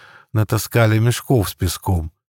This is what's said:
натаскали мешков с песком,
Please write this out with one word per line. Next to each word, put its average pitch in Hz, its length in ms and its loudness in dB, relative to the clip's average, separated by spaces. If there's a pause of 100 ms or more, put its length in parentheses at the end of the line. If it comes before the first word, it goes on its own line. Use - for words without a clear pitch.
(320)
натаскали 110 640 0
мешков 117 500 0
с - 60 -12
песком, 87 600 -4 (160)